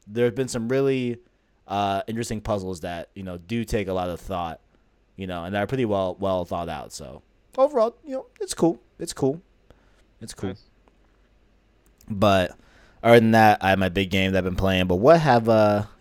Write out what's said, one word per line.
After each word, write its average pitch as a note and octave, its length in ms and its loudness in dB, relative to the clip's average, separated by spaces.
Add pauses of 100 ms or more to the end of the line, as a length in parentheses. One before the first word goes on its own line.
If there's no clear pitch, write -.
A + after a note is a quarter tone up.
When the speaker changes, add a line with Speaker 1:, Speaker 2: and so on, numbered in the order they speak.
Speaker 1:
There A2+ 180 -2
have A2 100 0
been C3 120 -4
some A#2 220 -6
really, C3 480 -2 (500)
uh, G2 380 -2
interesting A2 360 -8
puzzles F#2 400 -6
that, F2 340 -10
you G2 80 -14
know, F2+ 140 -12
do A2 260 -6
take G#2 240 -4
a F#2+ 60 -4
lot F2+ 160 -2
of E2+ 100 -8
thought, F2 400 -8 (560)
you F#2+ 100 -12
know, F2 200 -8
and G2 100 -8
are G2+ 100 -2
pretty C3 200 -4
well, F#2+ 340 -2
well F#2+ 260 -2
thought E2+ 220 -8
out. C#2 240 -10
So C#2 300 -18 (360)
overall, C4 460 0
you C#4+ 100 -12
know, C4 120 -10 (160)
it's F#4+ 120 -10
cool. - 260 0 (200)
It's E3+ 140 -12
cool. C#3+ 280 -4 (800)
It's A2+ 140 -18
cool. G2 160 -10
Speaker 2:
Nice. F#2 140 -16 (1500)
Speaker 1:
But G2 480 2 (440)
other A#2 180 8
than A2+ 120 4
that, A2 320 6
I F#2 60 2
have F#2+ 100 2
my F#2 100 0
big F2+ 220 -2
game F#2+ 220 2
that F#2 60 4
I've F2+ 40 -2
been F#2 120 -4
playing. F#2+ 300 2
But F2+ 120 0
what D#3 240 6
have, A#2+ 280 2
uh, G#2 360 4 (160)